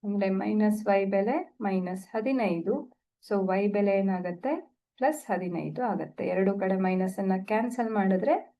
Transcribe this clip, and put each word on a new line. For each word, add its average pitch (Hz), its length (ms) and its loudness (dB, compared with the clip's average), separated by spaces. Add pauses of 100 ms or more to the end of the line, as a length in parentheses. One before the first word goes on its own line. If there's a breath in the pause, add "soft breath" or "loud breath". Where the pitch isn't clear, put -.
ಅಂದ್ರೆ 202 260 0
ಮೈನಸ್ 214 560 2
ವೈ 196 180 4
ಬೆಲೆ 202 560 0
ಮೈನಸ್ 190 480 -2
ಹದಿನೈದು. 214 680 0 (500)
So - 100 -4 (160)
ವೈ 202 180 2
ಬೆಲೆ 202 300 2
ಏನಾಗತ್ತೆ? 185 540 -2 (440)
ಪ್ಲಸ್ 302 340 0
ಹದಿನೈದು 175 520 -4
ಆಗತ್ತೆ. 180 420 -4
ಎರಡು 190 340 2
ಕಡೆ 190 180 0
ಮೈನಸ್ 185 420 0
ಅನ್ನ 190 140 0 (120)
ಕ್ಯಾನ್ಸಲ್ 226 460 -2
ಮಾಡಿದ್ರೆ 196 440 2 (260)